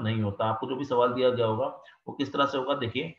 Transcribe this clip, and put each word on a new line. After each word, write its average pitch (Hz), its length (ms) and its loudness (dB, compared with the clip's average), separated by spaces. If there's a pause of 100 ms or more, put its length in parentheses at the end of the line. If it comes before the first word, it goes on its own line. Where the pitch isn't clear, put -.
नहीं 110 180 0
होता। 104 240 0
आपको 110 220 -2
जो 131 80 -4
भी 139 100 -4
सवाल 120 280 4
दिया 127 160 4
गया 120 160 2
होगा 110 200 0 (420)
वो - 60 -10
किस 127 200 -4
तरह 143 120 2
से 135 120 -2
होगा, 135 180 0
देखिए 131 440 -4